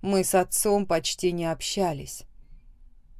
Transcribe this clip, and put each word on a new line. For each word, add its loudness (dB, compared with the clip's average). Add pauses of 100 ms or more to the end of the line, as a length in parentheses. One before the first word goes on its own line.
Мы 2
с 0
отцом 4
почти 0
не -2
общались. -2 (960)